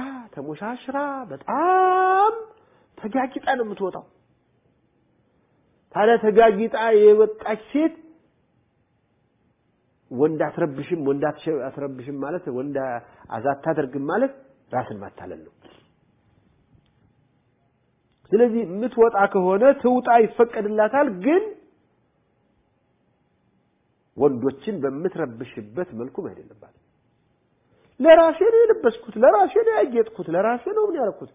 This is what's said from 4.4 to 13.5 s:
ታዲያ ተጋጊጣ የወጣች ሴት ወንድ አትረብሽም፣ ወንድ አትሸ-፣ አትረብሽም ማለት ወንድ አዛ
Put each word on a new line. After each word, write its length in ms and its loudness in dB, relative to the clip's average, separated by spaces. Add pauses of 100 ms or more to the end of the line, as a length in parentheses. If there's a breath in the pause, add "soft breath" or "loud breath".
ታዲያ 240 4
ተጋጊጣ 560 2 (200)
የወጣች 720 4
ሴት 300 -2 (2250)
ወንድ 320 -2
አትረብሽም፣ 600 -6
ወንድ 220 -2
አትሸ-፣ 380 -6
አትረብሽም 560 -12
ማለት 300 -10
ወንድ 280 -8 (540 soft breath)
አዛ 200 -8